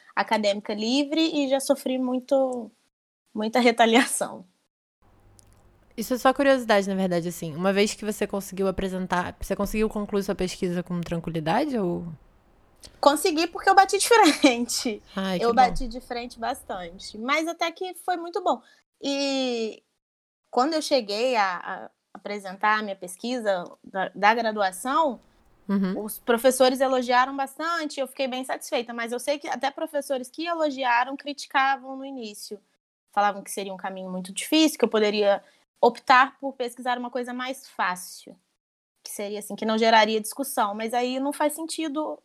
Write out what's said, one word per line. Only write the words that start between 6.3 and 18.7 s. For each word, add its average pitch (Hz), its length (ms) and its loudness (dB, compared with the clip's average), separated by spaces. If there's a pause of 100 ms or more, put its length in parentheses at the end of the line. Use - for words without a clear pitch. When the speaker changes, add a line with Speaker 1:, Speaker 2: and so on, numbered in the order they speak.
Speaker 2:
curiosidade, 240 540 4
na 196 80 0
verdade, 175 320 0
assim. 165 280 -8
Uma 190 180 2
vez 202 200 4
que - 120 -12
você 208 200 -2
conseguiu 196 420 -4
apresentar, 185 720 -2
você - 160 -4
conseguiu 214 340 0
concluir 208 340 -4
sua 196 120 -2
pesquisa 180 460 -4
com 175 200 -4
tranquilidade, 170 760 -2
ou? 175 280 -2 (920)
Speaker 1:
Consegui 302 480 4
porque 381 220 -2
eu 381 60 8
bati 392 220 6
de - 100 0
frente. 254 920 4 (140)
Speaker 2:
Ai, 190 240 -2
que 214 60 0
Speaker 1:
Eu 233 40 4
Speaker 2:
bom. 233 60 2
Speaker 1:
bati 254 320 4
de 233 120 -10
frente 247 400 -10
bastante, 196 760 -8
mas 285 300 0
até 339 240 -4
que 370 220 -10 (120)
foi 359 120 -2
muito 339 240 -6
bom. 302 200 0 (420)